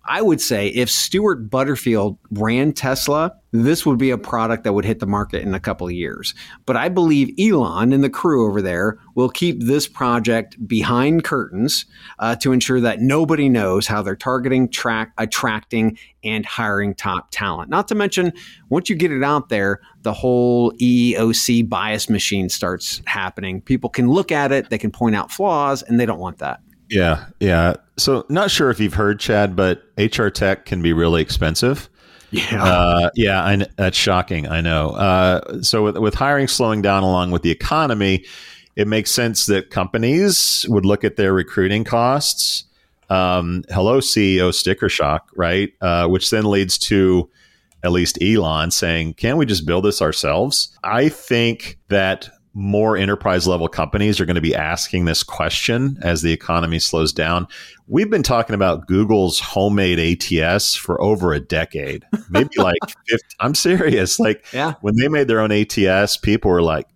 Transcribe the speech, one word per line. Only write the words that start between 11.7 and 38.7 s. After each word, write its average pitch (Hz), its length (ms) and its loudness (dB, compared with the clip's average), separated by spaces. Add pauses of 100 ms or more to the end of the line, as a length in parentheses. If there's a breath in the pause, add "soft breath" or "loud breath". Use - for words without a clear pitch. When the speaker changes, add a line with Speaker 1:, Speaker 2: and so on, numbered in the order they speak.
Speaker 1:
uh, 117 180 -2
to 135 140 0
ensure 127 300 2
that 110 200 0
nobody 147 480 2
knows 101 380 2
how 107 140 -2
they're 98 140 -4
targeting, 127 540 0
track, 113 480 -4
attracting, 110 800 -2 (260 loud breath)
and 107 220 -4
hiring 101 480 -2
top 92 380 -6
talent. 90 380 -6
Not 196 180 -2
to 220 80 -2
mention, 196 380 0 (360 loud breath)
once 170 200 -2
you 196 60 0
get 160 160 0
it 131 120 -2
out 143 260 0
there, 98 300 0 (220 soft breath)
the 104 120 -4
whole 123 680 2
E 123 340 4
E - 40 -2
O 113 140 2
C 117 320 2
bias 107 460 -4
machine 98 400 -2
starts - 560 -6
happening. 95 560 -6
People 123 280 -2
can 123 200 2
look 180 220 2
at 143 200 0
it, 135 180 0
they 110 80 -2
can 104 140 -4
point 113 240 0
out - 160 -4
flaws, 147 520 -2
and 120 160 0
they 123 60 2
don't 95 140 -4
want 90 200 -12
that. 69 220 -8 (280)
Speaker 2:
Yeah, 85 360 2 (140)
yeah. 87 360 2 (220)
So - 320 0
not 185 200 0
sure 139 200 2
if 113 100 -2
you've 101 140 0
heard, 104 260 0
Chad, 104 360 2
but 92 280 2 (140)
H 110 220 0
R 104 100 2
tech 95 360 -2
can 90 160 -4
be 82 120 2
really 82 280 2
expensive. 85 680 -2 (420 soft breath)
Speaker 1:
Yeah. 104 320 -2
Speaker 2:
Uh, 87 520 2
yeah, 98 280 2
I 101 140 2
kn-, 101 200 -4
that's 95 200 0
shocking, 90 500 -2
I 80 140 -2
know. 78 280 0
Uh, 92 720 0
so 107 220 0
with, 104 140 0
with 104 160 2
hiring 139 340 0
slowing 110 340 0
down 98 220 2
along 90 280 2
with 85 100 0
the 85 100 0
economy, 104 720 0 (500 loud breath)